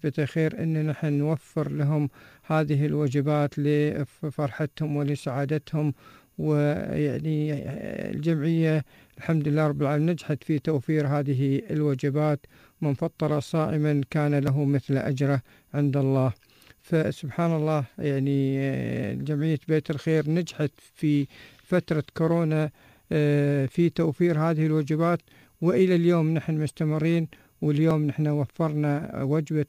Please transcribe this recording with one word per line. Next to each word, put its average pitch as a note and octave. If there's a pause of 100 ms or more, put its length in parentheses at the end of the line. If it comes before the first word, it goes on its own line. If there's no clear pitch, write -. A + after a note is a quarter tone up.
بيت D3+
الخير D#3
إن D#3+
نحن D3+
نوفر D3+
لهم D3 (380)
هذه D3+
الوجبات D3
لفرحتهم D3
ولسعادتهم. C#3+ (440)
ويعني D3+ (580)
الجمعية D#3 (340)
الحمد D#3
لله D3+
رب C#3+
العالمين D3
نجحت D#3
في D#3
توفير D3+
هذه C#3
الوجبات. D3 (340)
من D3
فطر D3+
صائمًا D3+ (100)
كان D3
له C#3
مثل C#3
أجره C#3 (340)
عند C#3+
الله. C3+ (480)
فسبحان E3
الله D3+ (140)
يعني، C#3
آه، B2
جمعية D3 (100)
بيت D#3
الخير D#3
نجحت D#3+ (240)
في D3 (380)
فترة E3 (120)
كورونا، D#3+ (420)
آه، C#3+
في E3+
توفير E3
هذه D#3+
الوجبات، D#3 (400)
وإلى F#3
اليوم E3+
نحن D#3
مستمرين. D#3+ (340)
واليوم D3+
نحن D3+
وفرنا D3
وجبة D3+